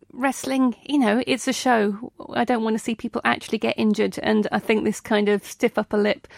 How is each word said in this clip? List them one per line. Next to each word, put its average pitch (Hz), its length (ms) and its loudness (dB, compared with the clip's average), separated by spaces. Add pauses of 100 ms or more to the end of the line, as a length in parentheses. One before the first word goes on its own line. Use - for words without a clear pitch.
(160)
Wrestling, 262 680 0
you 285 160 0
know, 220 260 2
it's 262 220 -2
a 262 40 2
show. 220 600 0 (220)
I 240 100 0
don't 226 180 0
want 220 120 0
to 226 40 0
see 233 160 -4
people 233 300 -6
actually 233 340 -2
get 226 180 -2
injured, 214 460 2
and 214 300 2
I 208 80 0
think 220 240 0
this - 160 -2
kind 208 280 0
of 208 160 2
stiff - 320 -2
upper 214 220 -2
lip, 208 400 0